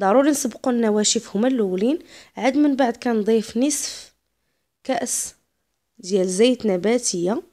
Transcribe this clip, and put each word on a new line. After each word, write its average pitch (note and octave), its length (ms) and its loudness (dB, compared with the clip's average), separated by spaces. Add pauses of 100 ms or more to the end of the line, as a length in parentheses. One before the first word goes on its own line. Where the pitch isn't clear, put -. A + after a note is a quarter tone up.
ضروري A#3+ 300 4
نسبقوا C4 420 -2
النواشف G#3+ 640 0
هما A3+ 120 2
الاولين، A3+ 500 0 (380)
عاد B3 200 0
من D4 200 2
بعد A#3 200 0
كنضيف A3 600 0
نصف - 580 -4 (680)
كأس - 500 -4 (640)
ديال F#3 300 0
زيت A3+ 380 2
نباتية G3+ 760 0 (100)